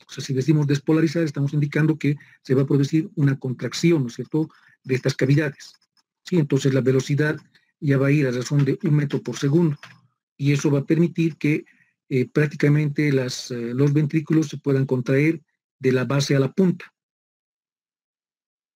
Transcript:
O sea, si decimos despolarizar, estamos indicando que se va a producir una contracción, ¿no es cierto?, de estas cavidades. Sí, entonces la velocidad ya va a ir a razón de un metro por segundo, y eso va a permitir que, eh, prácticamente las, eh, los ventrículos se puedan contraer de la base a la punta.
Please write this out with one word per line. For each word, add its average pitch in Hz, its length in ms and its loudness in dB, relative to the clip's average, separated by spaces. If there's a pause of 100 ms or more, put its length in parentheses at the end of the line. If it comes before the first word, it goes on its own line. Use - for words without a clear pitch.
O - 40 -20
sea, 135 120 -12
si 139 100 -6
decimos 143 340 2
despolarizar, 160 560 0
estamos 143 300 -4
indicando 151 440 0
que 143 180 -2 (280)
se 135 100 0
va 131 80 2
a 135 60 -2
producir 143 480 0
una 139 240 0
contracción, 131 640 -2
¿no 120 60 -4
es - 40 -18
cierto?, 156 360 -4 (340)
de 131 120 -2
estas 131 200 -2
cavidades. 143 580 0 (500)
Sí, - 140 -2
entonces 139 360 2
la 135 80 2
velocidad 143 560 0 (420)
ya 139 180 2
va 135 100 2
a 139 40 2
ir 143 160 2
a 127 40 -2
razón 127 320 0
de 139 200 0
un 156 120 2
metro 143 280 -2
por 120 140 -8
segundo, 151 400 2 (600)
y 139 140 0
eso 147 180 0
va 143 100 2
a 139 60 -6
permitir 165 520 0
que, 151 280 -2 (440)
eh, 127 200 -2
prácticamente 147 840 0
las, 131 380 -4
eh, 120 240 -8
los 143 180 2
ventrículos 156 560 0
se 151 100 -12
puedan 135 280 0
contraer 139 560 0 (380)
de 131 120 0
la 127 140 0
base 139 300 0
a 135 40 2
la 135 120 0
punta. 180 420 0 (1800)